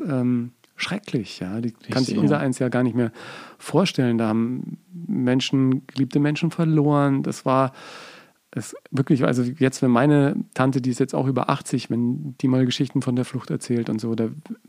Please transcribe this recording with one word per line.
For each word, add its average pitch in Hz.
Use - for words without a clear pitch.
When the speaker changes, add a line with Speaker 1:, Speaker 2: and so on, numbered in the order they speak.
Speaker 1:
ähm, 123
schrecklich, -
ja. 98
Die 120
kann 127
sich 120
Speaker 2:
Richtig, -
Speaker 1:
unser 147
Speaker 2:
ja. 147
Speaker 1:
eins 135
ja 127
gar 123
nicht 117
mehr 120
vorstellen. 135
Da 113
haben 113
Menschen, 131
geliebte 139
Menschen 147
verloren. 147
Das 139
war, 131
es -
wirklich, 135
also 127
jetzt, 131
wenn 127
meine 143
Tante, 131
die 127
ist 120
jetzt 131
auch 139
über 127
achtzig, -
wenn 127
die 139
mal 127
Geschichten 131
von 127
der 123
Flucht -
erzählt 120
und 113
so, 113
da, 113